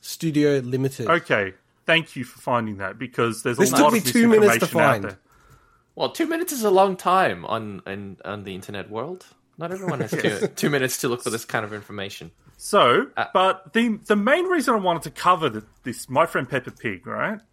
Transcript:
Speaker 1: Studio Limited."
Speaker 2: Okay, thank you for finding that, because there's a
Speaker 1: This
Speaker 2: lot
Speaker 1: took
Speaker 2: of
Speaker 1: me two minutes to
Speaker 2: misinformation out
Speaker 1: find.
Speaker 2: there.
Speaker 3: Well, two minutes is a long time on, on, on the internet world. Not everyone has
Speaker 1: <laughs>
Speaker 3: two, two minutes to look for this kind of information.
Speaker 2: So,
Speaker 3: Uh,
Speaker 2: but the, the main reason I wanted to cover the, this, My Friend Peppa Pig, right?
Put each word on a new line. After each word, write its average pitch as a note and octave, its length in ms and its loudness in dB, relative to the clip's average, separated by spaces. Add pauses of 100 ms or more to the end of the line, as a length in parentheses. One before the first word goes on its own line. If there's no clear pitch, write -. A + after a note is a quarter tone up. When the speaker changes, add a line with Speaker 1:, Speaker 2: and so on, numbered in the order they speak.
Speaker 1:
Studio D3 580 0
Limited." B2+ 480 -4
Speaker 2:
Okay, A#2 460 0 (320)
thank E3 320 0
you B2 80 -8
for - 160 -20
finding A2+ 380 -2
that, G2 200 -8
because A#2 440 -4
there's B2 140 -2
a F3 40 4
Speaker 1:
This G3+ 100 2
Speaker 2:
lot - 60 2
Speaker 1:
took D4 100 8
Speaker 2:
of A#3+ 60 4
Speaker 1:
me A3 80 4
two A#3 260 4
minutes G#3+ 280 8
to - 40 4
Speaker 2:
misinformation E3 300 2
out - 20 4
Speaker 1:
find. G#2 140 0
Speaker 2:
there. G2+ 120 -12 (760)
Speaker 3:
Well, E3 160 -2
two D#4+ 160 -2
minutes E4 280 -4
is A#3+ 100 -6
a G#3 80 4
long F#3+ 240 6
time E3+ 500 0
on, G#2+ 400 -6
on, G2 380 -10
on G2+ 220 -10
the F#2+ 100 -12
internet F#2+ 340 -12
world. C#3 360 -10 (320)
Not E3 160 -8
everyone F3 260 -6
has A2+ 120 -6
Speaker 1:
<laughs> D#3+ 100 -4
Speaker 3:
two, G#2+ 340 -2
two - 140 -2
minutes C3 320 -2
to C3 80 -2
look A#2+ 120 -4
for B2 80 -6
this A2 140 -4
kind A2+ 220 -6
of G#2 80 -12
information. G2+ 580 -12 (240)
Speaker 2:
So, F3+ 520 4 (100)
Speaker 3:
Uh, - 160 -2
Speaker 2:
but F#3 400 0
the, A3+ 320 0
the G#3+ 100 2
main C#4 300 2
reason D#4+ 280 0
I A3+ 40 0
wanted F3 260 0
to D3+ 80 -10
cover E3 380 0
the, G#2+ 160 -8 (180)
this, A#2+ 260 -8
My C#3+ 160 2
Friend D3+ 240 -4
Peppa C3 220 -6
Pig, G2+ 340 -10
right? C3+ 340 -6 (140)